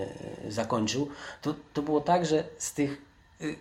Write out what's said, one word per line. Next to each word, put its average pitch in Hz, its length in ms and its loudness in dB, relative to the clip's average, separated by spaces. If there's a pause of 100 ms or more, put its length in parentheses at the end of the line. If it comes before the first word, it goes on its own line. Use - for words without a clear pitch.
(460)
e, 107 60 -6
zakończył, 113 560 0 (340)
to, 151 120 0 (200)
to 147 80 0
było 151 180 4
tak, 170 260 4
że 151 180 4 (140)
z - 140 -6
tych, 139 300 0 (400)
y, 160 180 -4